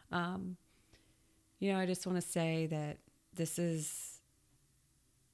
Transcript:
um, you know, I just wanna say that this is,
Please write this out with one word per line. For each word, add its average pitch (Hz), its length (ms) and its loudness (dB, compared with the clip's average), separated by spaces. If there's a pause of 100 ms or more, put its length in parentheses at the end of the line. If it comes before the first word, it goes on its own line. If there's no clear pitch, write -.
(100)
um, 180 460 -2 (1040)
you 196 120 2
know, 190 80 4
I 185 60 2
just 185 220 0
wanna 180 160 2
say 165 460 2
that 151 280 -2 (380)
this 165 240 -2
is, 165 640 -2 (1120)